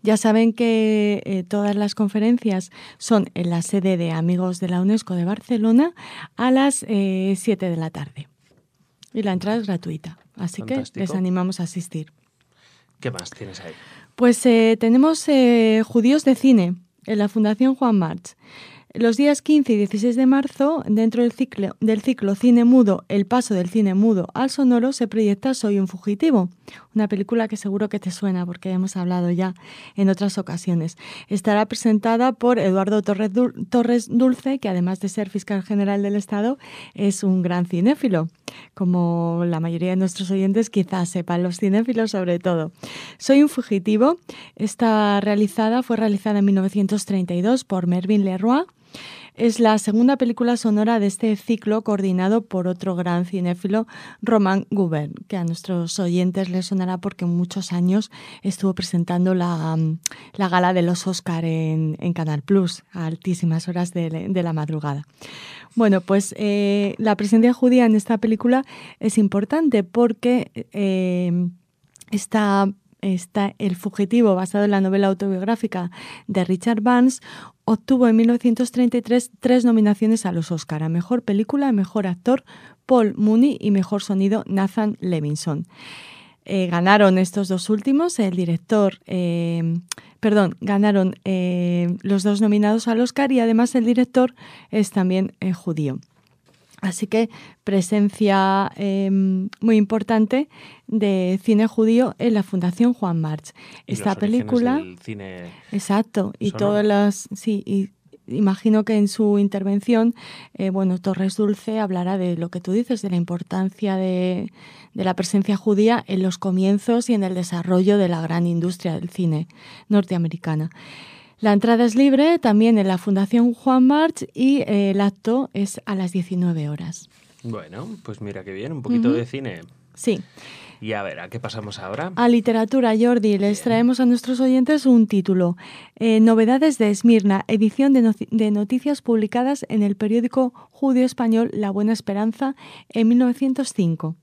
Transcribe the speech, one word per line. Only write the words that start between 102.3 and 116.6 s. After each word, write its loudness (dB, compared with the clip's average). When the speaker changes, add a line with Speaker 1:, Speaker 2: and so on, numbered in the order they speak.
Speaker 1:
la 0
Fundación 0
Juan -2
March. -6
Speaker 2:
Y -6
Speaker 1:
Esta -2
Speaker 2:
los -4
orígenes 0
Speaker 1:
película 0
Speaker 2:
del -8
cine -14
Speaker 1:
Exacto, -2
y -6
Speaker 2:
sonoro. -4
Speaker 1:
todas 0
las, 0
sí, -6
y -2
imagino 0
que 0
en 2
su 0
intervención, 0
eh, -4
bueno, -2
Torres -2
Dulce -2
hablará -2
de -2
lo -6
que -10
tú -6
dices, -2
de -6
la -2
importancia -4
de, -2
de -6
la 0
presencia -2
judía 0
en -2
los -2
comienzos 0